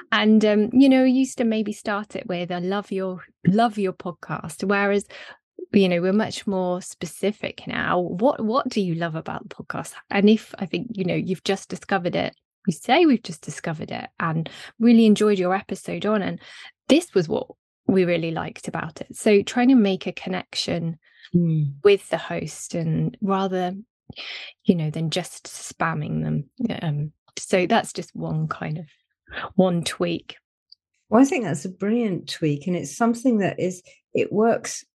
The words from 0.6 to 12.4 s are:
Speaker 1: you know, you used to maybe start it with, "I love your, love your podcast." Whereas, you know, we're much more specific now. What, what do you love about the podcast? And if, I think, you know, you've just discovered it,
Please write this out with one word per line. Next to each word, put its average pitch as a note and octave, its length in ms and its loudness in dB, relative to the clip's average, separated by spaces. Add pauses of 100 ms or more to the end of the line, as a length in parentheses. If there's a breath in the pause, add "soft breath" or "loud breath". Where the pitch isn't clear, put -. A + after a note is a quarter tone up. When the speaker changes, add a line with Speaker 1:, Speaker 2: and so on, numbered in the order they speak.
Speaker 1:
you C4+ 160 8
know, C4 140 6
you C4 180 4
used C4 180 -2
to A#3+ 60 0
maybe A3 280 -2
start G#3 420 -6
it - 140 -8
with, F3 240 -4
"I F3 80 -4
love G3 320 -4
your, F#3 320 -6 (240)
love G#3+ 300 2
your F#3 160 -2
podcast." - 680 -10
Whereas, G3+ 440 2 (680 loud breath)
you G3 160 6
know, F3 120 2
we're F#3 120 0
much - 340 -2
more F#3 360 -2
specific - 840 -8
now. - 320 -2
What, F3+ 460 0
what A#3+ 240 -2
do A3+ 120 -2
you F3 140 0
love E3 220 -4
about - 320 -10
the - 80 -18
podcast? - 380 -10 (140)
And G3+ 220 6
if, - 300 2
I F#3+ 60 -6
think, - 260 -6
you F#3 120 -4
know, E3+ 120 -2
you've E3+ 260 -4
just - 260 -4
discovered F3+ 460 -4
it, - 220 -4 (300)